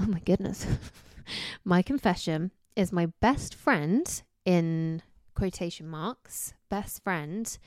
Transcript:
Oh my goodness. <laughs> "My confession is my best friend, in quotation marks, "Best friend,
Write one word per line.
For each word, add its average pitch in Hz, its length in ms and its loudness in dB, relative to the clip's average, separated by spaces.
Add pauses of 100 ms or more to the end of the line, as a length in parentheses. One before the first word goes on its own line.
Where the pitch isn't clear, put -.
Oh 190 60 2
my 190 140 0
goodness. 196 460 0 (500)
<laughs> - 480 -10
"My 180 180 6
confession 175 680 0 (240)
is 190 180 2
my 175 140 2 (140)
best - 340 2
friend, 208 680 2 (220)
in 165 580 2 (320)
quotation 175 540 -4
marks, 160 640 -8 (140)
"Best - 360 -6
friend, 180 520 -4 (100)